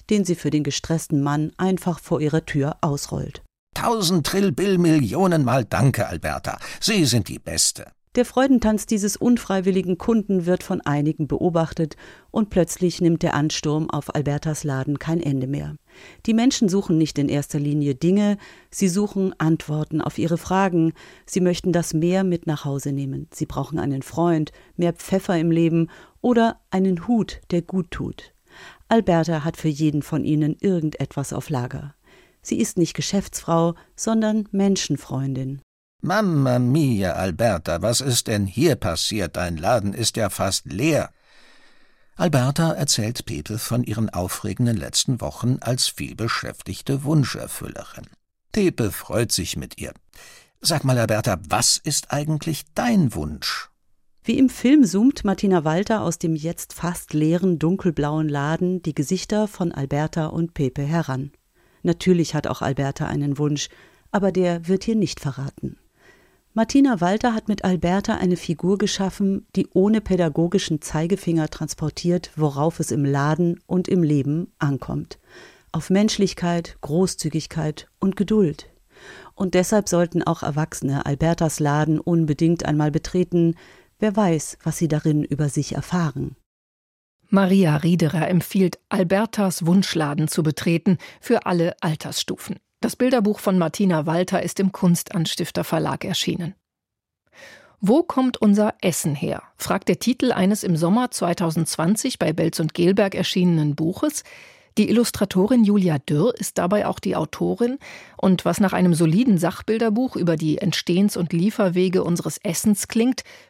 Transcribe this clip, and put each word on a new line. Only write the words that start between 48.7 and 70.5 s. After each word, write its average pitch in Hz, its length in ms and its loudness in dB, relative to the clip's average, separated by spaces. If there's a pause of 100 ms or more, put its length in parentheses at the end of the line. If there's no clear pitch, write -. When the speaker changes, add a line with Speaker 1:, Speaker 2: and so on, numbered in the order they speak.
Speaker 2:
freut - 400 -4
sich - 240 -4
mit 67 240 -12
ihr. - 140 -10 (680)
„Sag - 240 -2
mal, 131 140 2
Alberta, 107 400 0 (100)
was - 300 0
ist - 340 -6
eigentlich 151 540 -4 (100)
dein 196 400 2
Wunsch?“ 76 540 -6 (560)
Speaker 1:
Wie 226 120 2
im 269 120 6
Film 277 340 6
zoomt 208 400 2
Martina 190 400 2
Walter 190 380 0
aus 160 180 -4
dem 165 160 -2
jetzt 160 380 -8
fast - 400 -8
leeren 165 460 2
dunkelblauen 156 680 0
Laden 165 540 -2
die 151 120 -4
Gesichter 196 540 -2
von - 240 -4
Alberta 151 540 -2
und 165 280 -4
Pepe 143 280 -2
heran. 143 500 -4 (500)
Natürlich 170 540 2
hat 147 120 -2
auch - 140 -4
Alberta 139 460 -2
einen 143 300 -2
Wunsch, 147 320 -2 (420)
aber 190 220 2
der 170 340 0
wird 190 160 2
hier 226 140 0
nicht 190 240 -2
verraten. 135 560 -8 (800)
Martina 226 460 4
Walter 214 320 2
hat 220 140 -4
mit 208 160 -2
Alberta 185 540 2
eine 180 200 2
Figur 180 400 0
geschaffen, 196 800 -2
die - 180 0
ohne 208 280 4
pädagogischen 175 800 2